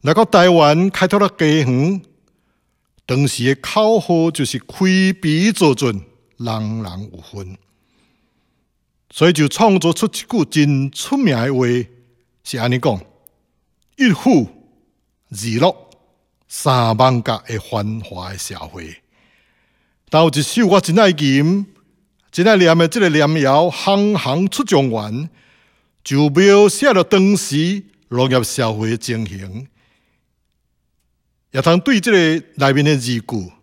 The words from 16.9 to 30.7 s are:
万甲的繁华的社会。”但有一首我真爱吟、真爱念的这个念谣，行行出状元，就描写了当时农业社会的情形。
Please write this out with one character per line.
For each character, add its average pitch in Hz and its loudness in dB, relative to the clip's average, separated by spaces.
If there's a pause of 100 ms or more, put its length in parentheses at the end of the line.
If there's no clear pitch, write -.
万 127 2
甲 110 -4
的 113 -8
繁 110 -8
华 92 -14
的 98 -14
社 - -14
会。” 80 -18 (1080)
但 160 4
有 165 4
一 147 -2
首 226 0
我 190 4
真 175 0
爱 214 4
吟、 151 0 (680)
真 175 0
爱 220 6
念 170 4
的 165 2
这 208 -4
个 185 2
念 151 0
谣， 143 2
行 202 0
行 165 -2
出 - -6
状 143 2
元， 113 -6 (760)
就 143 2
描 202 6
写 - 2
了 185 2
当 196 2
时 175 -4 (240)
农 127 -2
业 127 0
社 113 -4
会 110 -4
的 117 -4
情 113 -8
形。 95 -14 (1800)